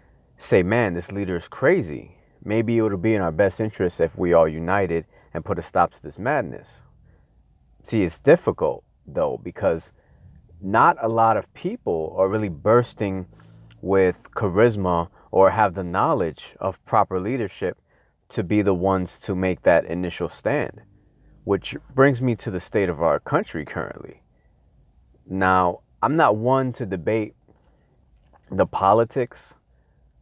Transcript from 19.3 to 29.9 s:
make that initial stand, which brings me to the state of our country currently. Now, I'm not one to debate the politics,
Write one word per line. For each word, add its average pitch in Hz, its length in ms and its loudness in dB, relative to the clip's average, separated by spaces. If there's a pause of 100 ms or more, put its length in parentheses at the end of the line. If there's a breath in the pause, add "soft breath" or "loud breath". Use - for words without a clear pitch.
make 92 280 -4
that 85 240 4
initial 87 420 -6
stand, - 540 -6 (640 soft breath)
which 98 320 -2 (180)
brings 135 260 4
me 127 140 0
to - 160 -8
the 90 100 -6
state 101 280 -2
of 76 120 -4
our 78 180 2
country 139 460 -4
currently. - 580 -12 (1040)
Now, 92 540 2 (220)
I'm 127 140 0
not 131 200 4
one 127 380 0
to 117 120 -8
debate 104 480 -4 (1160)
the 92 160 2
politics, 113 880 0 (680)